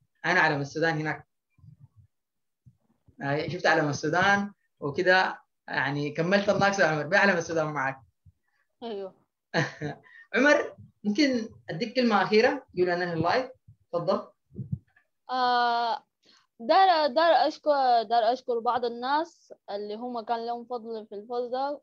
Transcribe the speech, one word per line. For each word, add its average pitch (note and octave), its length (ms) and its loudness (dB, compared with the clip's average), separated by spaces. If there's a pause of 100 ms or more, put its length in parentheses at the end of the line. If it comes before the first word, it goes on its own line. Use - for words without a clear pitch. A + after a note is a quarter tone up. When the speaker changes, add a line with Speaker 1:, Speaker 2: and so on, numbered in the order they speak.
(260)
Speaker 1:
أنا F3 140 2
علم D#3 200 2
السودان D#3 380 -2
هناك. D#3 300 -8 (1900)
آه، D3 260 -4
شفت F3 180 -4
علم D#3+ 220 2
السودان F#3 640 0 (280)
وكده، F3+ 580 0 (300)
يعني C#3+ 420 -4
كملت F#3 380 0
الناقص G3 300 2
يا F#3 80 4
عمر، D3+ 200 0
بعلم F#3+ 300 2
السودان E3 300 -2
معك. C3+ 340 -6 (800)
Speaker 2:
أيوه. G3 320 -10 (380)
Speaker 1:
<laughs> D3 500 -6 (320)
عمر، C#4 420 2 (280)
ممكن A3+ 440 0 (220)
أديك F#3 260 -8
كلمة A3+ 260 2
أخيرة A#3 520 2
قبل F3+ 160 0
أن F3 80 -2
ننهي F3 140 -4
اللايف؟ F3+ 380 -2 (420)
تفضل. E3+ 360 -2 (1040)
Speaker 2:
آه، A#3+ 720 0 (560)
دار، D#4+ 460 6
دار D#4 260 4
أشكر، C#4 720 2
دار A3+ 300 2
أشكر B3 260 -4
بعض A#3 260 0
الناس B3+ 680 -4 (160)
اللي G#3 240 -8
هم A#3+ 260 -8
كان A#3 260 -4
لهم A#3+ 180 -8
فضل A3+ 420 -10
في G#3+ 80 -16
الفوز A#3+ 360 -8
ده، C#4 320 -4